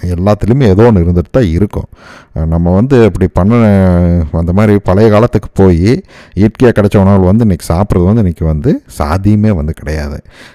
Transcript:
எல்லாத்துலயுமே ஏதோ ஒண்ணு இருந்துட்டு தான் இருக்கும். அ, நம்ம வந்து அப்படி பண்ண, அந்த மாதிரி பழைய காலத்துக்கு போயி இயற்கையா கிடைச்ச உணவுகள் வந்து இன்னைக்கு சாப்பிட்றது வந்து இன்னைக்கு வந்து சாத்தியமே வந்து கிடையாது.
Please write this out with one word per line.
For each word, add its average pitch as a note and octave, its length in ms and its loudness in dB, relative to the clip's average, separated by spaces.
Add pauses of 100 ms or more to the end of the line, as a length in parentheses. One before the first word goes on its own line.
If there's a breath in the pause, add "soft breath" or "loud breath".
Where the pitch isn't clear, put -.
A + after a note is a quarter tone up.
எல்லாத்துலயுமே G2+ 600 -2
ஏதோ A2+ 300 4
ஒண்ணு A2 40 2
இருந்துட்டு F2 360 -2
தான் B2+ 160 0
இருக்கும். E2 380 -4 (520 loud breath)
அ, D#2+ 80 -4
நம்ம E2+ 280 0
வந்து A#2+ 300 2
அப்படி F#2+ 240 0
பண்ண, G2 280 0 (760)
அந்த E2+ 220 -4
மாதிரி G#2 260 2
பழைய G2+ 300 2
காலத்துக்கு G#2+ 440 0
போயி F#2+ 480 2 (340 loud breath)
இயற்கையா A2 360 2
கிடைச்ச G#2 260 0
உணவுகள் G2 280 2
வந்து G2 160 2
இன்னைக்கு F#2 320 -2
சாப்பிட்றது F2+ 300 -2
வந்து G2+ 140 2
இன்னைக்கு F2+ 280 -2
வந்து D#2+ 420 -2
சாத்தியமே G2+ 640 -2
வந்து D#2 220 -4
கிடையாது. D2+ 480 -10 (320 loud breath)